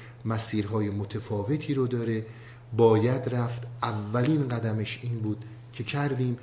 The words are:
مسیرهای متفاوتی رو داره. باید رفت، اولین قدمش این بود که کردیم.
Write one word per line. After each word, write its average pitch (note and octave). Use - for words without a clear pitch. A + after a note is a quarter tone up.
مسیرهای G#2+
متفاوتی G#2
رو C3
داره. A2+
باید A2+
رفت، A#2
اولین B2
قدمش A2
این A#2+
بود G#2+
که A#2+
کردیم. B2+